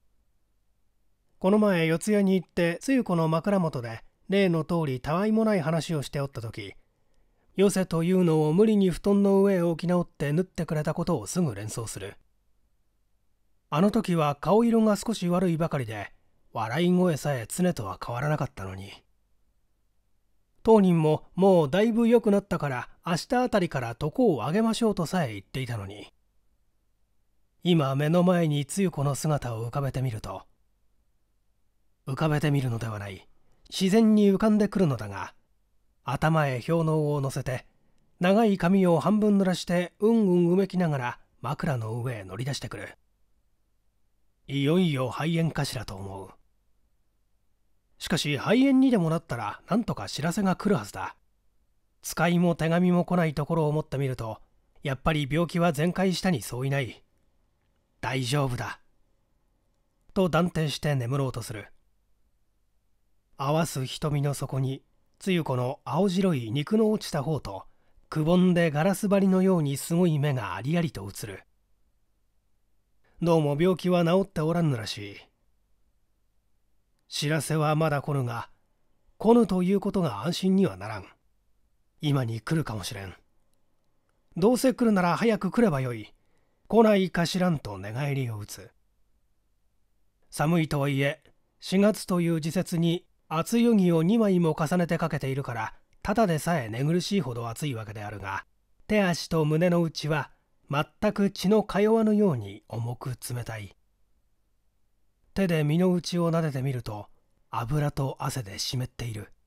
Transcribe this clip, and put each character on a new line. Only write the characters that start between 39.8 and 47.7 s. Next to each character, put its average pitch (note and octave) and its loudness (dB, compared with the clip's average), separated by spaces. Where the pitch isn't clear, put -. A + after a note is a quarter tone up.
う G#3 4
ん A3+ 4
う F3+ 4
ん F3 4
う F3+ 4
め F#3+ 2
き F3+ -4
な F3+ 2
が D3 0
ら A#2+ -6
枕 C3 -4
の A2+ -6
上 A#2 -6
へ G2 -12
乗 F#2+ -12
り B2+ -4
出 C#3 -4
し - -8
て A2 -10
く - -12
る。 - -14
い C#3 -2
よ D#3 4
い F3 2
よ B2+ -2
肺 D#3+ -2
炎 E3 0
か - -4
し - -8
ら G#2+ -8
と G2+ -12
思 G2 -12
う。 - -18